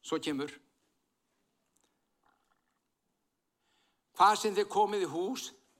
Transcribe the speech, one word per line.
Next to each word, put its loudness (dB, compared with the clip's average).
Svo -4
kemur. -6
"Hvað 6
sem -2
þið 0
komið 0
í -6
hús, -4